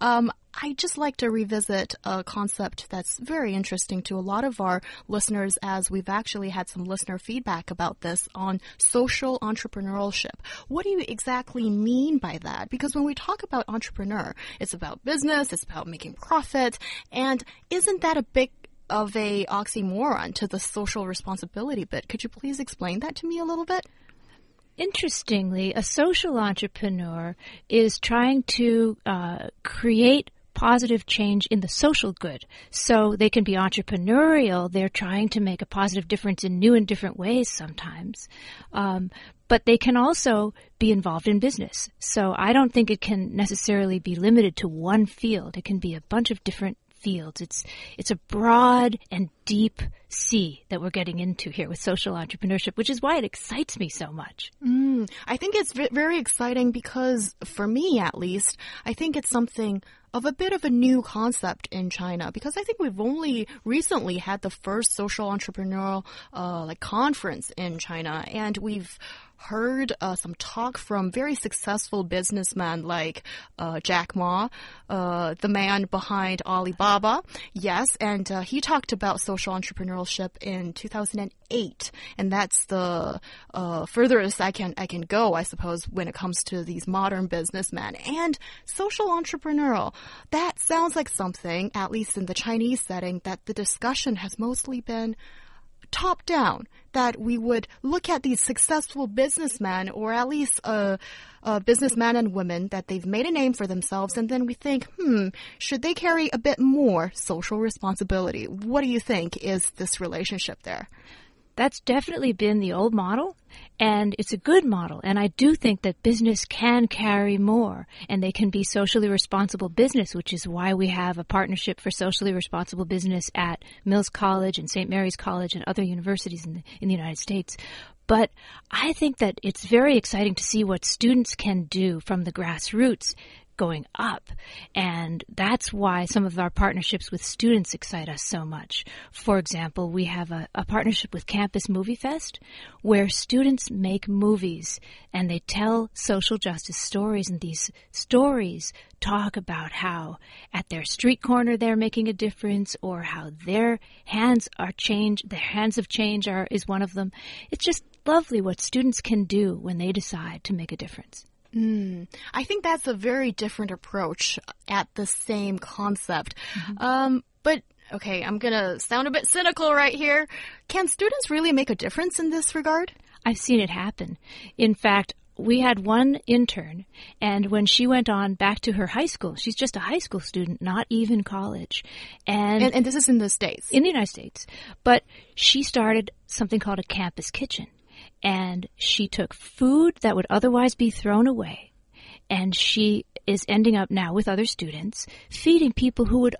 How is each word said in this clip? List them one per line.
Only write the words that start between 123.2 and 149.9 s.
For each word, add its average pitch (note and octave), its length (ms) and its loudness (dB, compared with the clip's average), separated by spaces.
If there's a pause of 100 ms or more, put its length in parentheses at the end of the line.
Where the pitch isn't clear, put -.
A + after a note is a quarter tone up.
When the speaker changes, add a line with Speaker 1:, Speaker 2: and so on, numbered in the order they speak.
Speaker 2:
at E3+ 260 -2 (220)
Mills G3 240 4
College F#3+ 500 0
and D#3 100 -8
Saint F#3+ 220 -2
Mary's F#3+ 260 0
College F3+ 380 -4
and F#3 140 -8
other F#3+ 160 0
universities F3 600 -4
in D#3+ 100 -8
the, E3+ 80 -10 (180)
in F#3+ 80 0
the F#3+ 60 4
United D#3+ 240 -4
States. - 380 -4 (520)
But A3 220 6 (420)
I D#4+ 200 2
think D4 260 0
that G3+ 260 2
it's - 200 -4
very B3+ 320 6
exciting G3+ 380 0
to - 80 -6
see G#3+ 220 2
what F#3+ 200 -2
students B3 520 2
can F#3 300 0
do F3+ 340 0
from F3+ 240 -2
the E3+ 80 -6
grassroots F3 800 0 (420)
going E3 380 -2
up. - 360 -6 (440)
And E3+ 480 -4 (100)
that's G#3 400 0
why F#3 340 0
some G3 200 2
of F3 140 -4
our F3 100 0
partnerships F#3+ 600 0
with F3 120 -6
students A3+ 480 2
excite E3 360 -10
us D3 120 -8
so E3 240 -6
much. D#3 400 -8 (280)
For G3+ 260 2
example, E3 540 -4
we F3+ 140 0
have E3+ 260 -4
a, E3 240 -8
a F#3+ 80 -2
partnership G#3+ 500 0
with E3+ 140 -8
Campus G3+ 400 -2
Movie F#3+ 260 0
Fest, C#4 460 -6 (420)
where G3+ 260 4
students C4 640 2
make F#3+ 380 -2
movies G3 720 2 (320)
and F3+ 180 0
they E3+ 80 0
tell A3 560 0
social G3+ 420 0
justice F3 400 -6
stories, G3+ 540 -2
and F3 100 -4
these D#3+ 300 -6 (220)
stories B3 800 2 (280)
talk G#3 360 0
about D#3+ 340 -8
how E3 460 -6 (360)